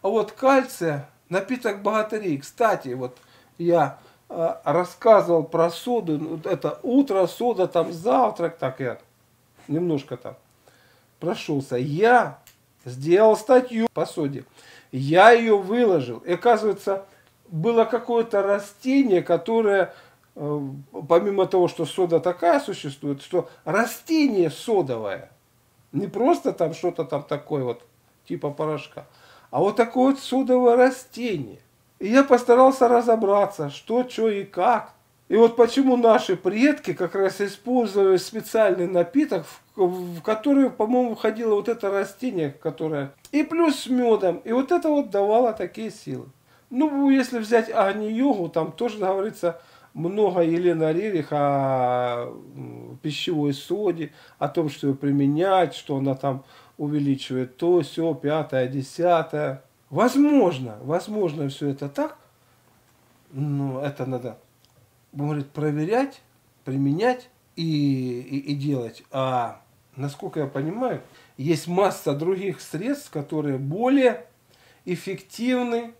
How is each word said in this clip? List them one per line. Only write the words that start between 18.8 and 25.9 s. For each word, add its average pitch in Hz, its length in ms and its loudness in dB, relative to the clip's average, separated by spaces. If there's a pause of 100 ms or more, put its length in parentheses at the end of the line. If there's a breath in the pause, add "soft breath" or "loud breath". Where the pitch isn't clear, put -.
которое, 196 720 0 (400 loud breath)
э, 147 260 -6 (480)
помимо 190 380 2
того, 180 220 2
что 165 180 -6
сода 170 320 0
такая 285 400 2
существует, 147 640 -8
что - 260 -4 (160 loud breath)
растение 220 880 0
содовое. 127 800 -4 (640)